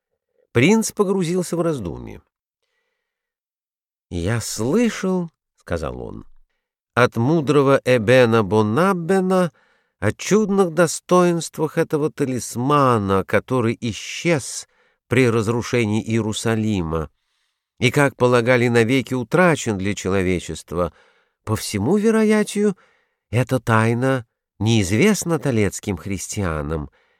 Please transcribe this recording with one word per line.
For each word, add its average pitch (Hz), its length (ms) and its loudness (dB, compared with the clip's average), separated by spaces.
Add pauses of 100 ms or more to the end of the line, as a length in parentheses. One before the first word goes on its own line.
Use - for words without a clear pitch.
(520)
принц 202 400 2
погрузился 185 640 -2
в 175 60 -2
раздумья. 90 600 -6 (1900)
«Я 92 320 -4
слышал, — 185 920 -2 (240)
сказал 69 460 -8
он, — 55 240 -14 (680)
от 120 220 2
мудрого 139 720 2
Эбена 117 580 4
Бонаббена 175 1080 0 (460)
о 107 120 -2
чудных 196 600 0
достоинствах 170 1040 0
этого 151 340 -2
талисмана, 123 1120 0
который 117 560 -2
исчез - 880 -4 (400)
при 123 220 4
разрушении 113 720 0
Иерусалима 107 1080 -2 (680)
и, 127 120 0
как 143 260 0
полагали, 123 500 2
навеки 117 460 2
утрачен 131 640 0
для 95 180 -4
человечества. 90 960 -4 (540)
По 110 100 -2
всему 107 400 -2
вероятию, 214 800 0 (560)
эта 123 300 0
тайна 117 640 0 (340)
неизвестна 117 800 2
толедским 104 580 -2
христианам. 80 920 -6 (300)